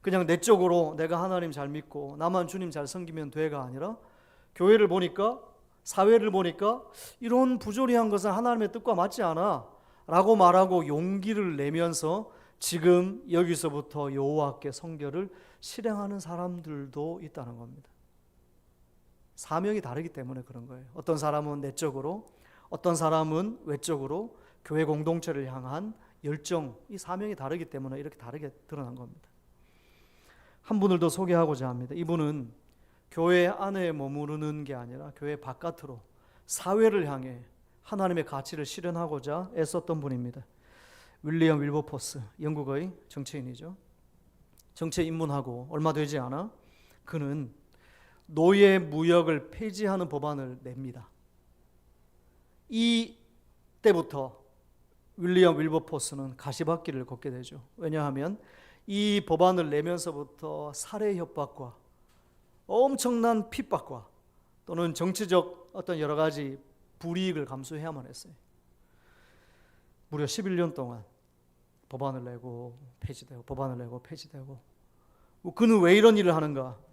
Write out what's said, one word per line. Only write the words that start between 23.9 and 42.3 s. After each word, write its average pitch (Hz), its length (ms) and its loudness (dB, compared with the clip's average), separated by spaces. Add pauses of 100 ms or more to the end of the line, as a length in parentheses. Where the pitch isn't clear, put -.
교회 156 220 0
공동체를 151 680 -2
향한 139 420 -8 (300)
열정, 151 540 -4 (120)
이 202 80 -14
사명이 190 380 -8
다르기 151 300 -6
때문에 135 340 -10
이렇게 143 180 -14
다르게 139 340 -12 (160)
드러난 131 280 -10
겁니다. - 320 -18 (1300)
한 220 180 0
분을 190 180 4
더 165 120 4
소개하고자 165 580 2
합니다. 123 260 -8
이분은 160 580 -2 (600)
교회 175 360 4
안에 190 440 -2
머무르는 147 720 -6
게 139 100 -10
아니라 127 420 -14
교회 147 200 -8
바깥으로 143 640 -10 (480)
사회를 202 600 2
향해 131 380 -10 (380)
하나님의 180 420 -2
가치를 143 400 -8
실현하고자 170 880 -6
애썼던 165 440 -2
분입니다. 127 440 -6 (800)
윌리엄 160 400 4
윌버포스, 143 600 -4 (200)